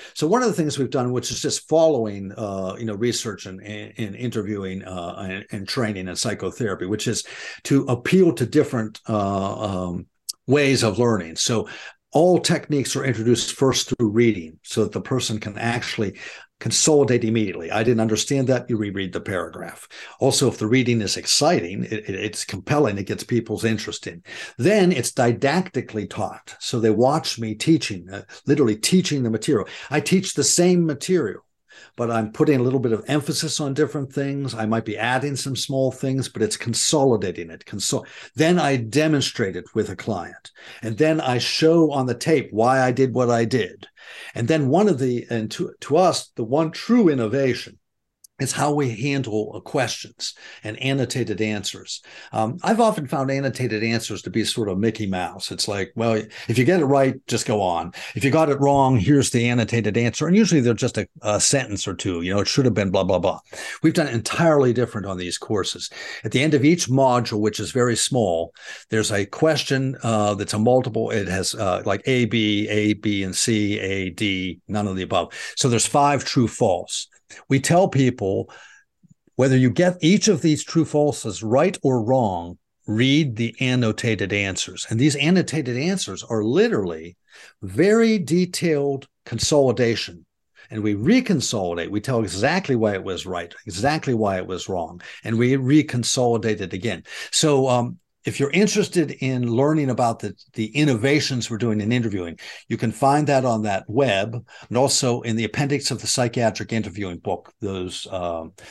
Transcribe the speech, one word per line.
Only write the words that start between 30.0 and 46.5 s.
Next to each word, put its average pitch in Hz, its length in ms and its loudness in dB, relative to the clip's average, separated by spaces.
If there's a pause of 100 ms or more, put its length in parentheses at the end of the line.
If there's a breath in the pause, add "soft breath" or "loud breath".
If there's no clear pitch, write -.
the 147 100 0
same 175 440 4
material, 151 540 -2 (540 loud breath)
but 117 160 -2
I'm 110 220 0
putting 151 260 4
a 123 40 2
little 131 160 2
bit 120 120 0
of 104 160 -2
emphasis 147 540 -2
on 139 120 -4
different 139 380 -2
things. 139 420 -4
I 113 120 -4
might 110 200 0
be 104 120 -6
adding 131 400 -2
some 135 180 -6
small 131 380 0
things, 131 340 -4
but - 140 -12
it's 107 160 0
consolidating 110 920 0
it. 85 160 -18
Consol-, 107 400 -6 (300 loud breath)
then 170 240 4
I 143 180 2
demonstrate 123 800 0
it 90 100 -10 (100)
with 107 140 0
a - 60 -10
client. - 560 -8 (300 loud breath)
And 113 160 -6
then 156 240 2
I 127 160 0
show 160 540 4
on 135 140 0
the 120 100 -2
tape 139 360 0
why 123 300 4
I 127 100 4
did 127 220 2
what 123 160 2
I 117 160 2
did. 110 420 -2 (460 loud breath)
And 117 140 -2
then 151 220 2
one 185 200 4
of 147 100 2
the, 123 300 0
and 110 220 -2
to, - 300 -8
to 143 160 0
us, 175 380 2
the 127 80 -6
one 151 280 0